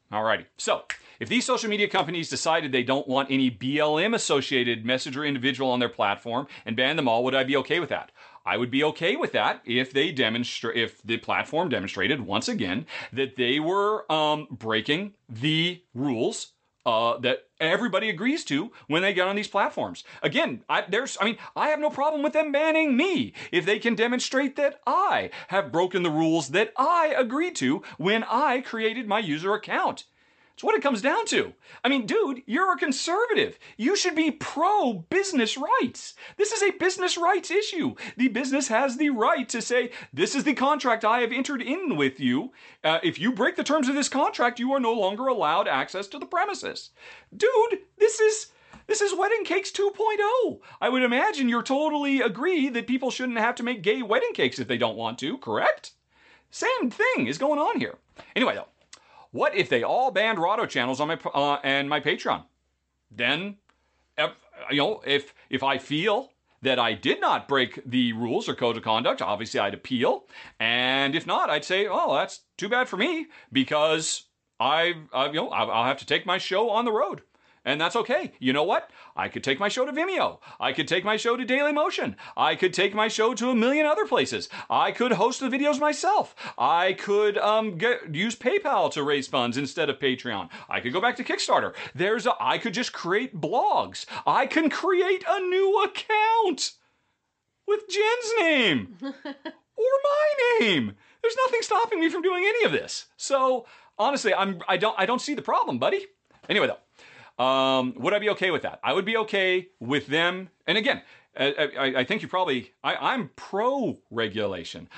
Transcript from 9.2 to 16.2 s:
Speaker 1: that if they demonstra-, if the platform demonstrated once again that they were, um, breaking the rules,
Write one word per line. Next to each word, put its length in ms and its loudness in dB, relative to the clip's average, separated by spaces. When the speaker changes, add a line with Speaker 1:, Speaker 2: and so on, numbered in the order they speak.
Speaker 1:
that 320 0
if 260 -2
they 220 0
demonstra-, 600 -2
if 260 -2
the 160 -4
platform 500 -2
demonstrated 540 -2
once 260 -2
again 380 -4
that 240 -4
they 240 0
were, 500 0
um, 420 0
breaking 640 -2
the 540 -2
rules, 580 -2